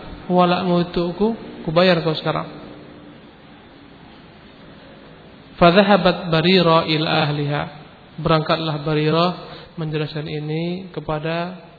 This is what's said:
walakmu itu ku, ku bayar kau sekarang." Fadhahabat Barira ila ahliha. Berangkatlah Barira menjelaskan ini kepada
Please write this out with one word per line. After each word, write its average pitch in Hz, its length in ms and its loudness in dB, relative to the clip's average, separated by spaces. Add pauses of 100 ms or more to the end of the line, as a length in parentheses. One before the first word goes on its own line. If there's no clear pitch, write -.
(280)
walakmu 180 640 2
itu 175 240 -2
ku, 220 160 0 (320)
ku 170 80 -6
bayar 170 320 4
kau 160 80 0
sekarang." - 380 -4 (3000)
Fadhahabat 180 720 4
Barira 165 640 4
ila 156 160 0
ahliha. 147 560 -2 (560)
Berangkatlah 156 640 0
Barira 156 440 2 (520)
menjelaskan 156 480 -6
ini 170 640 -6
kepada 160 680 -6 (180)